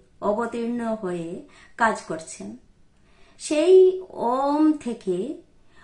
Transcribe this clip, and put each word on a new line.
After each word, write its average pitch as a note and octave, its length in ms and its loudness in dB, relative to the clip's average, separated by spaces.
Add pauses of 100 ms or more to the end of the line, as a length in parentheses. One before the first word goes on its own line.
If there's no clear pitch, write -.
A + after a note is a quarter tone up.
(220)
অবতীর্ণ A#3 800 -4
হয়ে F3 400 -8 (360)
কাজ A3+ 240 0
করছেন। G3 560 -12 (800)
সেই F#4 720 6
ওম C#4+ 600 2
থেকে A#3 640 -4 (500)